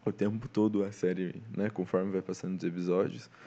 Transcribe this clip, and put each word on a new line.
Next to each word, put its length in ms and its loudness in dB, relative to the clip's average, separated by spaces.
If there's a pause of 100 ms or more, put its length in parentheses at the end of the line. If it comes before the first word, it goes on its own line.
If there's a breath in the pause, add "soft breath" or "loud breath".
O 60 2
tempo 360 -2
todo 360 4
a 80 -4
série, 500 0 (120)
né, 140 0
conforme 440 0
vai 100 0
passando 340 -4
os 80 -4
episódios, 640 0 (180 loud breath)